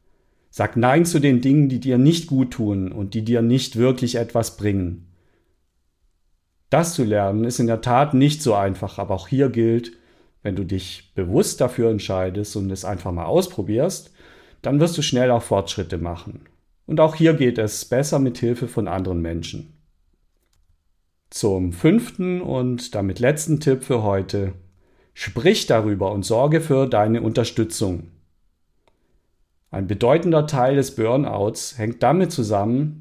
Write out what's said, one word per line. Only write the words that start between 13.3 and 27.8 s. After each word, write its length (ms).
dann 160
wirst 180
du 60
schnell 260
auch 140
Fortschritte 560
machen. 480
Und 120
auch 140
hier 220
geht 240
es 260
besser 320
mit 220
Hilfe 280
von 200
anderen 340
Menschen. 520
Zum 440
fünften 680
und 540
damit 240
letzten 400
Tipp 240
für 180
heute. 520
Sprich 540
darüber 440
und 140
sorge 340
für 280
deine 340
Unterstützung. 840